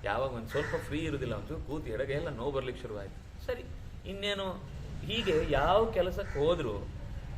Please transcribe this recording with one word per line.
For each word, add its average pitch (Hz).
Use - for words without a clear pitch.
ಯಾವಾಗ 117
ಒಂದ್ 113
ಸ್ವಲ್ಪ 147
ಫ್ರೀ 151
ಇರುದಿಲ್ಲ, 135
ಒಂಚೂರು -
ಕೂತು 147
ಎಡಗೈ 127
ಎಲ್ಲ 160
ನೋವು 135
ಬರ್ಲಿಕ್ಕೆ 127
ಶುರುವಾಯ್ತು. 101
ಸರಿ, 247
ಇನ್ನೇನು, 196
ಹೀಗೆ 185
ಯಾವ 185
ಕೆಲಸಕ್ಕೆ 185
ಹೋದ್ರು 143